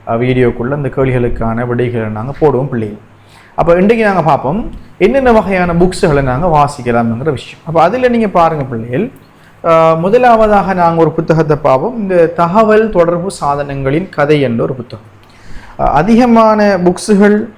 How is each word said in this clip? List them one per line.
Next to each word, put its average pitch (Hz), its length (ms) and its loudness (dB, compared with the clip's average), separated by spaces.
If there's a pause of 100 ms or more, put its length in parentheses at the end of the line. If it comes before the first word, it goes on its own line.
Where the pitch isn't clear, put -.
அ, 113 80 -2
வீடியோக்குள்ள 123 580 0
அந்த 143 160 -4
கேள்விகளுக்கான 123 800 -2
விடைகளை 120 420 -4
நாங்க 107 320 -8
போடுவோம் 139 260 0
பிள்ளைகள். 110 460 -8 (420)
அப்ப 165 180 2
இன்றைக்கு 214 320 2
நாங்க 196 160 0
பார்ப்போம் 151 640 -4 (140)
என்னென்ன 247 340 0
வகையான 185 420 0
புக்ஸுகளை 170 480 0
நாங்க 135 260 -2
வாசிக்கலாம்ங்கிற 123 840 -2
விஷயம். - 340 -10
அப்ப 156 160 0
அதுல 240 260 0
நீங்க 233 200 0
பாருங்க 165 360 0
பிள்ளைகள், 123 480 -6 (540)
அ, 165 300 4
முதலாவதாக 208 800 2
நாங்க 170 280 2
ஒரு 156 100 2
புத்தகத்தை 156 460 0
பார்ப்போம். 147 400 0
இந்த 185 300 0
தகவல் 214 640 2
தொடர்பு 175 420 0 (100)
சாதனங்களின் 143 680 -4
கதை 147 320 0
என்ற 120 220 -2
ஒரு 151 100 -4
புத்தகம். 113 320 -14 (760)
அ, 139 40 -2
அதிகமான 214 920 4
புக்ஸுகள், 208 680 2 (100)